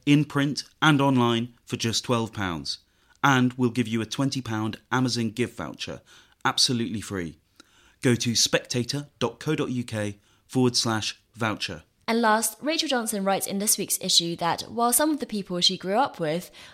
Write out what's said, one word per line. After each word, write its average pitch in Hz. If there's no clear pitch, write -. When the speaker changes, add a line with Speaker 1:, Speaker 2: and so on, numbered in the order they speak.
Speaker 1:
in 147
print 143
and 147
online 120
for -
just 113
twelve 113
pounds. 87
And 127
we'll 127
give 120
you 113
a 107
twenty 135
pound 110
Amazon 120
gift 113
voucher, 69
absolutely 113
free. 90
Go 127
to 117
spectator 127
dot -
co 156
dot 147
U 123
K 104
forward 127
slash 110
voucher. 104
Speaker 2:
And 233
last, 220
Rachel 320
Johnson 220
writes 190
in 202
this 208
week's -
issue 170
that 165
while 233
some 302
of 294
the 247
people 190
she 185
grew 190
up 269
with 165